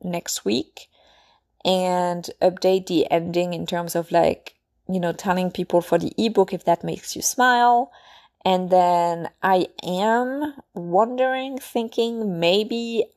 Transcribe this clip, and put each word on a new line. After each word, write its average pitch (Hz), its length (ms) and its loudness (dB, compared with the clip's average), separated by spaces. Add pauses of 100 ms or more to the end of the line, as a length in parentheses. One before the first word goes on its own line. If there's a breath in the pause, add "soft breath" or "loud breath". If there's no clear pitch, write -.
next - 420 -6
week - 440 -4 (760 soft breath)
and 180 640 0 (100)
update 185 460 2
the 170 240 0
ending 175 420 -2
in 170 140 -8
terms 175 300 -6
of, 170 160 -4
like, - 420 2 (340)
you 185 120 -2
know, 170 120 -2
telling 180 380 -2
people 175 300 0
for 170 180 0
the 170 180 -4
ebook 208 360 2
if 180 120 -8
that 170 200 0
makes 170 300 -10
you - 80 -10
smile. 240 720 2 (520 soft breath)
And 185 260 0
then 175 580 4 (140)
I 185 240 2 (160)
am 247 720 -2 (180)
wondering, 254 840 0
thinking, 226 840 -4
maybe, 220 640 0 (120)